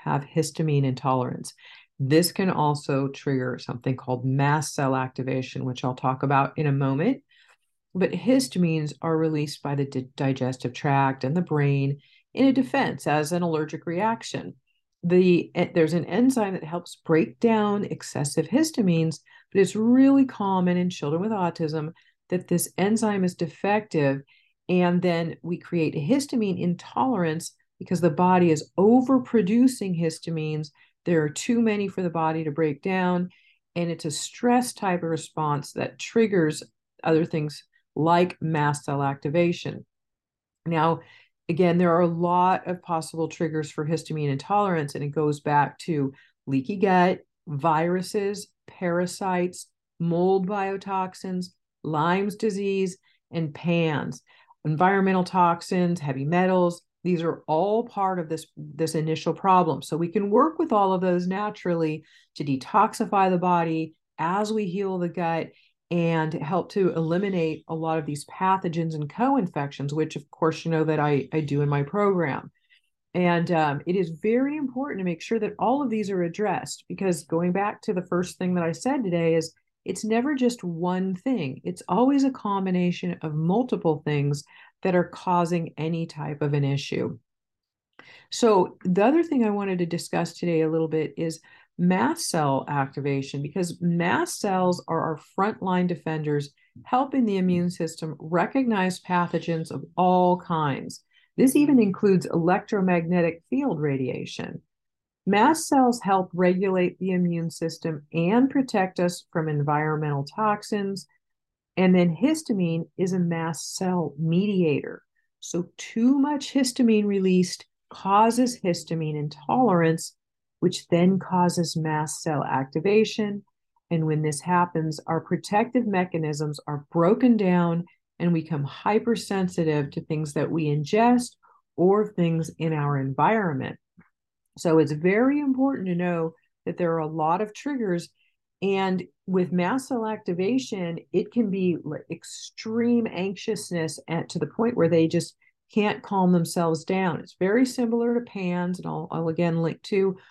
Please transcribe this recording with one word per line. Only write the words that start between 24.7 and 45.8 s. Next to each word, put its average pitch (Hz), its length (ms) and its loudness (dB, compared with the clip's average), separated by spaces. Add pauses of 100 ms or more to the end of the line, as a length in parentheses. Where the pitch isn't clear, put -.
then 170 420 0
we 170 140 -6
create 160 380 -2
a 143 100 -4
histamine 226 540 0
intolerance 175 960 -2 (260)
because 170 220 -4
the 175 80 4
body 180 420 4
is 156 260 -2
overproducing 233 1200 4
histamines. 156 720 -4 (340)
There 170 160 4
are 151 80 2
too 233 320 0
many 208 260 0
for 190 140 -6
the 175 80 0
body 160 340 -2
to 156 80 -4
break 151 300 -2
down. 180 480 0 (460)
And 170 160 -2
it's 165 140 -8
a 156 60 -4
stress 247 640 0
type 180 300 -2
of 165 60 -2
response 151 640 -4
that - 260 -6
triggers 190 640 2 (400)
other 160 200 2
things 151 400 -4 (320)
like 175 460 4
mast 147 440 0
cell 139 180 -2
activation. 151 800 -2 (800)
Now, 165 360 2 (460)
again, 170 300 2
there 175 180 4
are 175 60 4
a 175 60 4
lot 175 600 0
of 180 140 -6
possible 160 460 -4
triggers 156 440 -4
for 151 160 -6
histamine 156 440 -4
intolerance, 170 640 -2
and 139 80 -6
it 143 60 -6
goes 151 320 -2
back 143 380 2
to 143 320 -2 (360)